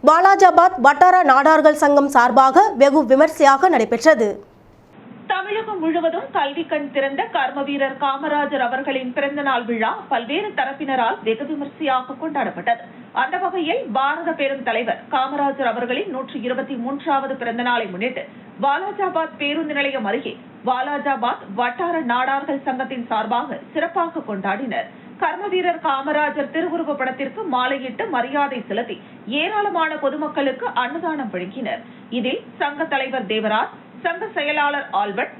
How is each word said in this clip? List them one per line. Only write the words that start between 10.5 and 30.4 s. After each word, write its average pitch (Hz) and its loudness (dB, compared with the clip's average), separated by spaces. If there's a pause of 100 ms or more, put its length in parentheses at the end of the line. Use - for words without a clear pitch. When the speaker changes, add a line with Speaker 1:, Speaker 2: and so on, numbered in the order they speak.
Speaker 2:
தரப்பினரால் 269 -2 (100)
வெகு 226 -2
விமர்சையாக 277 -4
கொண்டாடப்பட்டது. 233 -4 (420)
அந்த 349 -4
வகையில் 370 -2 (140)
பாரத 302 0
பெரும் 277 -2
தலைவர் 233 -2 (100)
காமராஜர் 277 0
அவர்களின் 247 -4
நூற்றி 262 -8
இருபத்தி 254 -4
மூன்றாவது 269 -2
பிறந்த 233 -4
நாளை 233 0
முன்னிட்டு 233 -6 (400)
வாலாஜாபாத் 330 -2
பேருந்து 302 -4
நிலையம் 262 -2
அருகே 247 -4 (360)
வாலாஜாபாத் 262 -2 (160)
வட்டார 320 -2 (120)
நாடார்கள் 269 -2
சங்கத்தின் 254 -6
சார்பாக 240 -2 (160)
சிறப்பாக 330 -2
கொண்டாடினர். 220 -6 (320)
கர்ம 359 -4
வீரர் 349 0
காமராஜர் 285 -2
திருவுருவ 330 -4
படத்திற்கு 262 -6 (120)
மாலையிட்டு 254 -2 (100)
மரியாதை 262 -2
செலுத்தி 208 -6 (460)
ஏராளமான 359 -2 (120)
பொதுமக்களுக்கு 277 -2 (180)